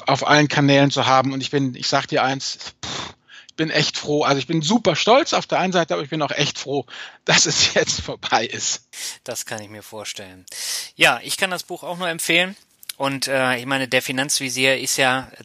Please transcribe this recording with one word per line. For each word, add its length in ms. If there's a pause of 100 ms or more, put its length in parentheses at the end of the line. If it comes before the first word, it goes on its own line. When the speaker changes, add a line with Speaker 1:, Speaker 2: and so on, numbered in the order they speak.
Speaker 1:
auf 200
allen 220
Kanälen 420
zu 140
haben. 260
Und 80
ich 100
bin, 260
ich 120
sag 200
dir 160
eins, 340 (280)
pff, 280 (420)
bin 160
echt 260
froh. 260
Also 140
ich 80
bin 160
super 340
stolz 380
auf 140
der 100
einen 160
Seite, 220
aber 80
ich 80
bin 100
auch 80
echt 300
froh, 260 (400)
dass 220
es 260
jetzt 280
vorbei 440
ist. 380 (400)
Speaker 2:
Das 240
kann 160
ich 60
mir 120
vorstellen. 640 (500)
Ja, 280
ich 140
kann 120
das 140
Buch 180
auch 160
nur 100
empfehlen. 480 (420)
Und, 300
äh, 300
ich 80
meine, 220
der 160
Finanzvisier 720
ist 200
ja 340 (120)